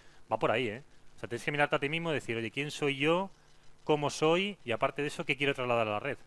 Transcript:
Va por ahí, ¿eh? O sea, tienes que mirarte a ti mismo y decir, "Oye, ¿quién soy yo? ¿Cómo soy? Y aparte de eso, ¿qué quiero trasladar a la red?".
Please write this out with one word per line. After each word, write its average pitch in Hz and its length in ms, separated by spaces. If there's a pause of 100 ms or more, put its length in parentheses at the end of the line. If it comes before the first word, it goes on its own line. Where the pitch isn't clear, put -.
(320)
Va 110 80
por 139 120
ahí, 117 180
¿eh? 120 140 (320)
O - 40
sea, 107 100
tienes 117 140
que 160 80
mirarte 147 240
a 143 40
ti 143 100
mismo 165 220
y 143 40
decir, 117 220
"Oye, 113 140
¿quién 143 200
soy 139 260
yo? 170 320 (540)
¿Cómo 147 260
soy? 180 540
Y 117 80
aparte 135 300
de 147 80
eso, - 160
¿qué 143 100
quiero 139 180
trasladar 120 340
a 107 40
la 104 80
red?". 127 280